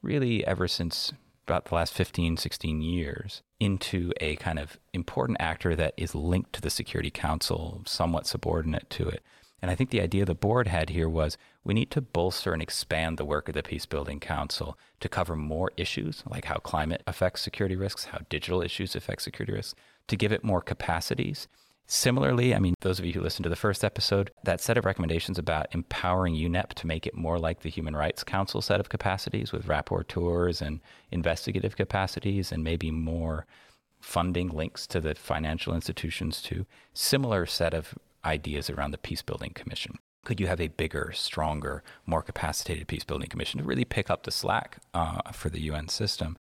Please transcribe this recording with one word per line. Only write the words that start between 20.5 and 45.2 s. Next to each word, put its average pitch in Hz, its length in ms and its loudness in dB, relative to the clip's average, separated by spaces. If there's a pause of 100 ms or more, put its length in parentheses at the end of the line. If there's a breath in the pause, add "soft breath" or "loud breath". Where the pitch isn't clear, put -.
capacities. - 880 -2 (420 soft breath)
Similarly, 127 640 6
I 104 40 4
mean, 90 240 6
those 92 160 2
of 90 80 -2
you 85 80 -2
who 87 80 0
listened 85 220 -2
to 82 60 2
the 85 60 0
first 101 260 2
episode, 98 480 2 (140)
that 87 160 2
set 117 160 4
of 117 80 2
recommendations 85 540 2
about 78 360 0
empowering 90 640 2
unep 85 380 0
to - 120 -6
make 80 200 -2
it - 100 -6
more 82 220 0
like 82 220 0
the 80 100 -4
Human 78 260 -2
Rights 76 260 0
Council - 380 0
set 98 180 2
of 101 120 -2
capacities - 640 -2
with 82 140 -4
rapporteurs 87 920 0
and 78 200 -4 (300 loud breath)
investigative 87 680 0
capacities 98 760 0
and 80 100 -2
maybe 82 280 0
more 80 560 -2 (540 loud breath)
funding 87 480 0
links 78 400 -4
to 90 120 0
the 76 140 0
financial 78 600 -2
institutions - 680 -4
too. - 240 -4 (260 loud breath)
Similar 113 540 2
set - 260 0
of 80 220 -4 (280)
ideas 73 460 -2
around 71 220 -2
the 73 80 -6
Peace - 240 -6
Building - 320 -6
Commission. - 420 -8 (300)
Could 104 140 0
you 92 60 4
have 87 140 2
a 80 80 0
bigger, - 460 -4
stronger, 76 680 -2 (220 loud breath)
more 80 160 2
capacitated 76 640 -4
Peace - 180 -4
Building 71 260 -4
Commission - 300 -4
to 151 60 -2
really 123 200 2
pick - 240 -2
up - 140 0
the - 60 -4
slack, - 460 -2 (160)
uh, 82 400 -2